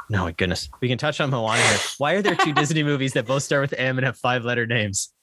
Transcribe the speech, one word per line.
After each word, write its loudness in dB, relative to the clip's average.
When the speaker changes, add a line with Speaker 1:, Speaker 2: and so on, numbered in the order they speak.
Speaker 1:
No, 0
my -4
goodness. -2
We 0
can 0
touch -2
on 0
Moana 0
here. 4
Why 0
are 0
there 2
two 2
Speaker 2:
<laughs> -
Speaker 1:
Disney 2
movies 0
that 0
both 0
start 2
with -2
M 0
and 0
have -2
five-letter 0
names? -2